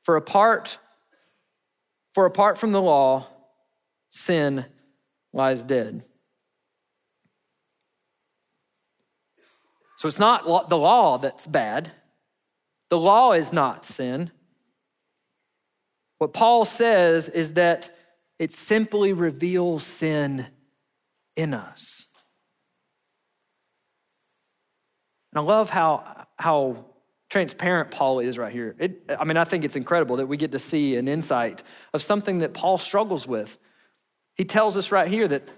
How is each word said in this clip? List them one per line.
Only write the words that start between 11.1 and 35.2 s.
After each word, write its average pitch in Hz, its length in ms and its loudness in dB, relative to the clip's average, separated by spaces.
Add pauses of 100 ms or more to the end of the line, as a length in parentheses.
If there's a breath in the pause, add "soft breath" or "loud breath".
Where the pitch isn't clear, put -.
that's 135 300 -6
bad. 147 460 -4 (960)
The 170 100 2
law 214 320 6
is 165 220 0
not 135 320 -2
sin. 135 460 -8 (1900)
What 156 160 -4
Paul 233 320 4
says 180 640 2
is 156 240 -4
that 170 360 2 (480 soft breath)
it 160 140 -6
simply 208 640 0
reveals 170 720 -2
sin 143 640 -4 (880)
in 156 180 -4
us. - 540 -12 (3250)
And 151 80 -2
I 151 40 -2
love 214 260 2
how, 160 560 -2 (120)
how 139 480 0 (440)
transparent 175 640 -2
Paul 131 300 0
is 123 180 -4
right 110 120 -8
here. 117 280 -10
It, 185 240 -6 (160)
I 151 40 -2
mean, 160 140 0
I 170 60 2
think 165 200 -4
it's 143 120 -6
incredible 135 400 0
that 135 100 -2
we 143 100 -6
get 147 180 -6
to 139 60 -6
see 143 360 -2
an 123 120 -2
insight 139 540 -4 (320 loud breath)
of 147 80 -4
something 202 380 -2
that 156 160 -4
Paul 185 240 0
struggles 185 480 -2
with. 110 320 -8 (760)
He 190 120 -4
tells 208 320 0
us 190 140 -4
right 180 160 2
here 214 200 0